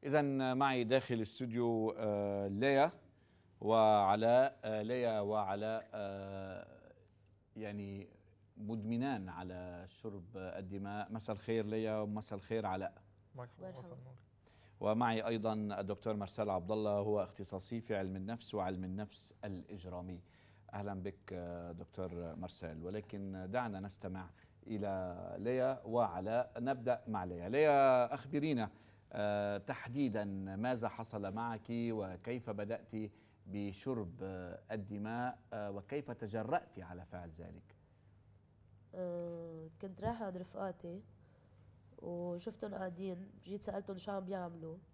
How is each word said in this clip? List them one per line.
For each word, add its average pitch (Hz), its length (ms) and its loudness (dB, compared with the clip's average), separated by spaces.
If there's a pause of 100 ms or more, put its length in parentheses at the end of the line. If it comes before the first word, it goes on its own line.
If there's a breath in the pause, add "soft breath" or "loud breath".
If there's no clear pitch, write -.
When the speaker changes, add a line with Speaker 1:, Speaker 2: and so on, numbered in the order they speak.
Speaker 1:
إذن 135 520 4
معي 131 280 4
داخل 127 300 4
الاستوديو، 113 840 2
آه، 101 500 2
ليا 135 420 6 (720 soft breath)
وعلاء. 110 1040 8
آه، 110 180 0
ليا 113 380 2
وعلاء، 104 760 0
آه، 98 720 -6 (920)
يعني 101 520 -6 (480)
مدمنان 110 720 -2
على 90 580 -8
شرب 101 380 -10 (120)
الدماء. 98 760 -4
مساء 110 240 -2
الخير 110 300 2
ليا 110 320 2
ومساء 107 400 -2
الخير 110 280 0
علاء. 95 260 0 (420)
Speaker 2:
مرحبا، 127 320 -12
Speaker 3:
مرحبا. 185 120 -10
Speaker 2:
مساء 175 200 -12
النور. 127 160 -16 (680 soft breath)
Speaker 1:
ومعي 110 460 4
أيضًا 113 260 2 (280)
الدكتور 101 340 0
مارسيل 104 360 0
عبد 92 220 2
الله، 107 260 2
هو 104 240 4
اختصاصي 95 580 -6
في 110 160 -2
علم 95 200 0
النفس 107 380 -6
وعلم 92 300 0
النفس 98 480 -6 (120)
الإجرامي. 90 760 -8 (540 soft breath)
أهلًا 101 280 -4
بك، 95 300 -8
آه، 87 400 -6
دكتور 87 640 -6
مارسيل، 82 480 -8
ولكن 98 680 -6
دعنا 110 300 -2
نستمع 92 500 -8 (360 soft breath)
إلى 92 720 -2
ليا 127 480 2
وعلاء. 110 720 2
نبدأ 123 500 0
مع 101 160 0
ليا. 90 240 -4
ليا، 135 680 8
أخبرينا، 143 560 0 (420 loud breath)
آه، 104 460 2
تحديدًا 120 680 0 (320)
ماذا 113 320 0
حصل 101 460 -4
معك 113 360 -4
وكيف 113 800 -2
بدأت 104 420 -4 (540 soft breath)
بشرب، 101 640 -4 (100)
آه، 92 380 -8 (120)
الدماء، 110 680 -4 (140)
آه، 104 180 -4
وكيف 135 400 -6
تجرأت 113 680 -2
على 87 260 -10
فعل 87 340 -10
ذلك؟ 85 380 -16 (1160 soft breath)
Speaker 3:
آه، 170 760 -6 (140)
كنت 190 220 -10
رايحة 226 220 -2
عند 185 100 -6
رفقاتي 180 680 -8 (960 soft breath)
وشفتهم 175 760 -6
قاعدين، 190 560 -6 (140)
جيت 202 180 -8
سألتهم 196 360 -4
شو 202 140 -6
عم 196 120 -2
بيعملوا 170 520 -6 (180)